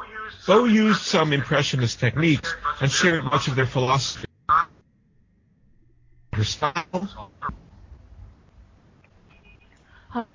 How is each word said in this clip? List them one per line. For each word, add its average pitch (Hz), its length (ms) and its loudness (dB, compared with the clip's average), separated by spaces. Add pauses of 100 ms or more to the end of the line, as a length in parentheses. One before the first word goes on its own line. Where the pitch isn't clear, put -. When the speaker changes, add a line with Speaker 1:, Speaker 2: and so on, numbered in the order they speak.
(440)
Speaker 1:
Bo 220 220 6
used 214 360 4
some 160 300 2
impressionist 139 680 0
techniques 143 560 0 (240)
and 135 100 0
shared 165 340 2
much 135 220 -2
of 139 80 -2
their 127 120 2
philosophy. 127 600 -2 (2000)
Her 107 100 0
style? 165 880 -6 (2750)
Speaker 2:
好， 233 260 -8